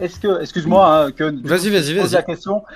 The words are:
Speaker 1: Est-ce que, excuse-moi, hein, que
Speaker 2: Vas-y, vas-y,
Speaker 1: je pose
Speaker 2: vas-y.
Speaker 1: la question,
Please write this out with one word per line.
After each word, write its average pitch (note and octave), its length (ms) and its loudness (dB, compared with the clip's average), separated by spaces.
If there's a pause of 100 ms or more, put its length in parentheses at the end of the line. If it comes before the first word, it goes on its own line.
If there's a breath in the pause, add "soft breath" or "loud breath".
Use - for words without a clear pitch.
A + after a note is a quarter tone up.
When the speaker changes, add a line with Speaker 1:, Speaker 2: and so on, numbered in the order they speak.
Speaker 1:
Est-ce F3 180 -8
que, F#3+ 220 -2
excuse-moi, D#3+ 640 2
hein, C3+ 60 -6
que D#3 120 -6 (240)
Speaker 2:
Vas-y, F3+ 220 0
vas-y, D#3+ 240 0
Speaker 1:
je G3 80 0
pose F3+ 100 0
Speaker 2:
vas-y. - 20 -4
Speaker 1:
la F3 100 2
question, G3 400 -6 (120)